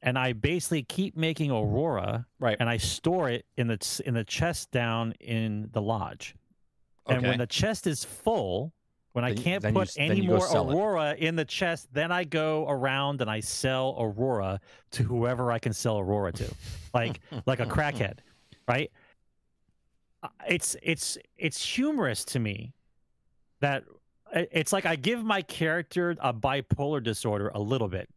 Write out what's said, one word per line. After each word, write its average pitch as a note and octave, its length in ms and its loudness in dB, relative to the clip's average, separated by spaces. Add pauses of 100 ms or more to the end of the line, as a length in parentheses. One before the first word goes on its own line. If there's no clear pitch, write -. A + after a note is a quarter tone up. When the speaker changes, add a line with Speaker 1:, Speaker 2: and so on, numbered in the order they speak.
Speaker 1:
And B2+ 160 2
I B2+ 140 2
basically D3+ 520 0
keep - 320 -2
making D#3+ 340 0
Aurora, A2+ 760 0 (120)
Speaker 2:
Right. A2+ 220 2
Speaker 1:
and A#2 80 4
I A#2 80 2
store E3 540 0
it A#2 140 -4 (120)
in A#2+ 120 2
the A2+ 100 0
ts-, - 220 -6
in B2 140 -2
the A2+ 100 0
chest - 460 -2
down A#2 500 0
in A2 520 -2
the G#2+ 100 0
lodge. G#2 520 -4 (720)
And B2+ 100 4
Speaker 2:
Okay. B2 100 2
Speaker 1:
when A#2+ 100 2
the B2 80 0
chest - 400 0
is D3+ 160 0
full, C3+ 680 -2 (400)
when A#2+ 140 0
I - 20 2
Speaker 2:
Then G#2+ 80 0
you, A#2+ 80 -4
Speaker 1:
can't F#3 180 0
Speaker 2:
then G#2+ 120 2
you F#3+ 60 6
Speaker 1:
put - 80 0
Speaker 2:
s-, - 60 -10
then C#3 180 0
Speaker 1:
any G2 100 4
Speaker 2:
you F#2 60 2
go A2 100 6
Speaker 1:
more F2+ 100 4
Speaker 2:
sell G2 220 2
it. C#3+ 40 2
Speaker 1:
Aurora E3+ 440 2
in E3 180 2
the D#3 80 0
chest, - 480 -2
then D#3 180 0
I F3+ 140 0
go D#3 420 0
around C#3 540 0
and A2 100 0
I A2 100 0
sell C3 600 0
Aurora G#2 580 0 (340)
to A#2+ 120 0
whoever A#2+ 480 2
I A2+ 60 0
can A2 160 -2
sell A2 240 0
Aurora G2 340 0
to. - 200 -4 (420)
Like, A#2 260 0 (120)
Speaker 2:
<laughs> A#2 140 -4
Speaker 1:
like B2+ 140 2
a A2+ 60 0
crackhead, A#2+ 540 -2 (460)
right? B2+ 240 0 (1300)
Uh, C3+ 60 -12 (200)
it's, - 340 0
it's, - 360 -2 (180)
it's - 280 -4
humorous B3 600 0
to - 140 -2
me A2 340 -4 (880)
that C#3 240 0 (500)
i-, E3+ 160 2
it's E3 220 0
like F#3+ 140 0
I E3 100 2
give G#3+ 280 0
my G3+ 180 0
character E3+ 800 -2
a B2+ 120 0
bipolar C#3 720 0
disorder G#2 520 0
a G2+ 60 -2
little A2 280 0
bit, F2+ 280 -6